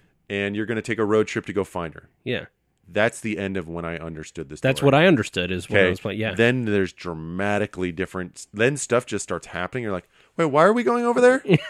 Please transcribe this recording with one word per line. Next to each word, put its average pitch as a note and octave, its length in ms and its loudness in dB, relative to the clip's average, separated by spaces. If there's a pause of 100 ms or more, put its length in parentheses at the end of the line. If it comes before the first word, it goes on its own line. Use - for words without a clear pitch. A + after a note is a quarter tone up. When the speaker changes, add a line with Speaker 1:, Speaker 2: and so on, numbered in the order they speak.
(280)
Speaker 1:
And G2+ 260 -2
you're G#2+ 120 -4
gonna A2 160 -4
take A2 160 -4
a A2 60 0
road G#2+ 220 2
trip - 200 -6
to G#2 80 -8
go F#2+ 100 0
find E2+ 300 -8
her." - 160 -20 (120)
Speaker 2:
Yeah. A2+ 220 -6 (480)
Speaker 1:
That's G#2 280 0
the G#2+ 180 -4
end F#2+ 180 -4
of E2 120 -6
when E2+ 160 -8
I E2 140 -8
understood D#2 500 -12
this D2 100 -14
Speaker 2:
That's C3 220 0
Speaker 1:
story. C#3 80 4
Speaker 2:
what C3+ 80 8
I D#3+ 100 6
understood G2+ 460 2
is F2 180 -6
when G#2+ 80 4
I G2 40 8
Speaker 1:
Okay. F2+ 80 6
Speaker 2:
was F#2 100 -2
playing. G2+ 180 -6
Yeah. G#2+ 160 -4
Speaker 1:
Then A#2+ 300 2
there's G2+ 280 0
dramatically F2+ 1000 -4
different. F2+ 600 -8
Then A#2+ 240 0
stuff A#2+ 300 -2
just G#2 160 -6
starts E2+ 240 -8
happening. F#2 380 -8
You're G#2+ 80 -4
like, F2+ 160 -6 (280)
"Wait, E3 100 0
why D3 180 4
are G3+ 80 6
we A#3+ 100 0
going A#3+ 220 0
over A#3+ 160 2
there? B3+ 200 6 (280)